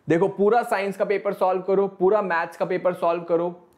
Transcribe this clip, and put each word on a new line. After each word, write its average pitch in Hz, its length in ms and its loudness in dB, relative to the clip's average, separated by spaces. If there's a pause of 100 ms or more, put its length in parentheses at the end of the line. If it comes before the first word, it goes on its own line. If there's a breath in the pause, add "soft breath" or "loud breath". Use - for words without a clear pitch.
देखो, 170 180 2
पूरा 202 360 2
साइंस 196 340 -2
का 208 80 -2
पेपर 196 280 -2
सॉल्व 185 280 0
करो, 196 260 2
पूरा 196 340 2
मैथ्स 175 360 -2
का 190 80 -4
पेपर 180 280 0
सॉल्व 175 300 -2
करो, 170 440 -2 (100)